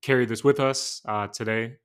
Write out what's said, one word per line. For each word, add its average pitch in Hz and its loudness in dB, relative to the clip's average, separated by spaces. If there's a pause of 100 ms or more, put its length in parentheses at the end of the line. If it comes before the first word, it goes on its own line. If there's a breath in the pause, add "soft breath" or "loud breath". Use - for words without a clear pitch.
carry 127 2
this 110 -2
with 139 4
us, 135 -2
uh, 104 -2
today 113 -4